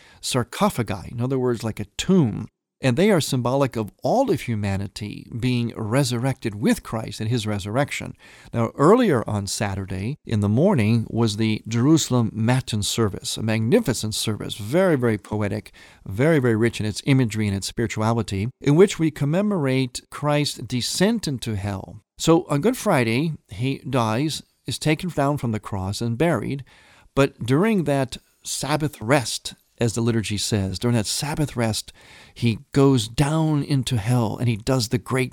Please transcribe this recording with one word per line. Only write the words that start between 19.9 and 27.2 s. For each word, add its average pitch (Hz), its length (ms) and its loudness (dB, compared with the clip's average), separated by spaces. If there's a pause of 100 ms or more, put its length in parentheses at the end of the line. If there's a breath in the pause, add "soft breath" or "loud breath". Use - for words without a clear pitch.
Christ's 147 500 -2
descent 175 680 0
into 120 280 -4
hell. 98 440 -6 (180)
So 165 320 4
on 147 120 0
Good 247 160 2
Friday, 143 560 0 (160)
he 127 300 -4 (100)
dies, 123 520 0 (240)
is 123 140 -6
taken 160 300 0
down 143 280 0
from 127 140 -4
the 107 80 -4
cross 95 400 -6
and 117 180 -4
buried, 135 460 -2 (500 soft breath)
but 135 320 0